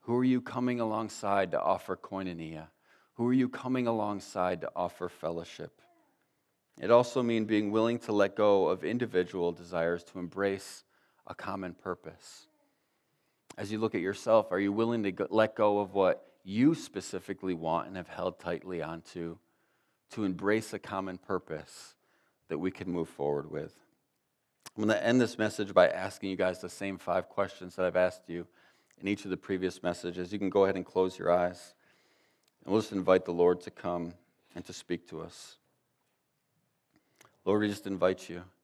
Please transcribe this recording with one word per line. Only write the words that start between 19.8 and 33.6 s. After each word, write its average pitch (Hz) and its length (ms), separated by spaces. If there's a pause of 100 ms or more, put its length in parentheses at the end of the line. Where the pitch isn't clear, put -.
to 107 120
embrace 101 500
a 101 60
common 95 380
purpose - 760 (520)
that 78 100
we 90 140
can 92 180
move 85 200
forward 73 420
with? 76 220 (1040)
I'm 107 100
gonna 107 120
end 120 200
this 117 180
message 104 360
by 92 160
asking 95 400
you 95 80
guys 92 240
the 90 80
same 98 280
five 90 300
questions 92 480
that 92 100
I've 90 120
asked 90 320
you 85 180 (540)
in 98 80
each 101 160
of 95 60
the 90 60
previous 92 460
messages. 90 480
You 104 80
can 95 100
go 98 140
ahead 95 140
and 87 80
close 92 340
your 87 100
eyes, 90 460 (880)
and - 80
we'll 110 100
just 107 120
invite 92 320
the 87 80
Lord 87 280